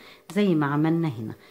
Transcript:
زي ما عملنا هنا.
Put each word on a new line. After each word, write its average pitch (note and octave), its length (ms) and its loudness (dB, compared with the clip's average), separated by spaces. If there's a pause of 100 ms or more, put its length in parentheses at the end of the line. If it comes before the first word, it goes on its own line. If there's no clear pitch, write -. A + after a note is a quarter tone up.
(320)
زي G3+ 220 2
ما D3+ 120 2
عملنا D#3+ 420 0
هنا. A2 260 -8 (160)